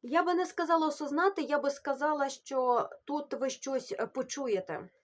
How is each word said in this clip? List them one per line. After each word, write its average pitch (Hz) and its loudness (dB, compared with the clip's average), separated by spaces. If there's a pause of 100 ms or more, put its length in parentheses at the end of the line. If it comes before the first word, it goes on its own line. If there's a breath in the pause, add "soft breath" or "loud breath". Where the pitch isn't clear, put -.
я 285 2
би 349 2
не 349 2
сказала 330 2
осознати, 311 0
я 285 2
би 285 0
сказала, 277 0
що 254 0 (160)
тут 285 -4
ви 254 -2
щось, 262 -4
е, 220 -4
почуєте. 220 -4 (140)